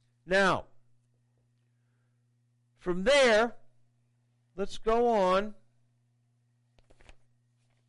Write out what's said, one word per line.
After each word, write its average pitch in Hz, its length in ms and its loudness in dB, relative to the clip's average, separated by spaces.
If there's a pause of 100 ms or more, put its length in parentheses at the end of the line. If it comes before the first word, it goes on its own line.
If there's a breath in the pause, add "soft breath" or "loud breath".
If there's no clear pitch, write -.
(300)
Now, 185 360 0 (2250)
from 180 260 -4
there, 240 500 2 (1000)
let's 196 200 -8
go 233 300 0
on. 202 460 0 (2250)